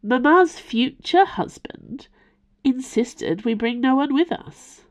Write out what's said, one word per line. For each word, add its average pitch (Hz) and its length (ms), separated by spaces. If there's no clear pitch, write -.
Mama's 285 580
future 277 640
husband - 800
insisted 247 800
we 226 100
bring 233 260
no 262 160
one 277 180
with 330 180
us. - 600